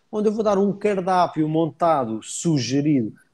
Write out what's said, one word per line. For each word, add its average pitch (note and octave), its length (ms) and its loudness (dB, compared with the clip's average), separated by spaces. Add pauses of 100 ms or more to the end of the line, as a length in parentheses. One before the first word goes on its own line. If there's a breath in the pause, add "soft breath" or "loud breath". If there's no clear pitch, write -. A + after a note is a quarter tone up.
(100)
onde G#3+ 180 0
eu G#3+ 40 -2
vou A3 100 -4
dar G3+ 140 2
um G3+ 160 2
cardápio F#3 720 0
montado, D#3 760 0
sugerido, C#3 880 0 (220 soft breath)